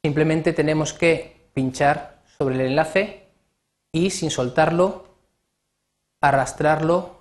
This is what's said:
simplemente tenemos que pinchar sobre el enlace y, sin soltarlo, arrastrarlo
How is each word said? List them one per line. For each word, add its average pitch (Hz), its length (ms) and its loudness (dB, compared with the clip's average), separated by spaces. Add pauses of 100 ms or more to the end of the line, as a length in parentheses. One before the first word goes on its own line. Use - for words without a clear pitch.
simplemente 156 480 2
tenemos 156 400 0
que - 600 -2
pinchar 143 720 -2 (160)
sobre 135 160 0
el 131 60 -2
enlace 160 640 -2 (640)
y, 175 200 0
sin 165 200 -4
soltarlo, 165 760 0 (1160)
arrastrarlo 156 1000 0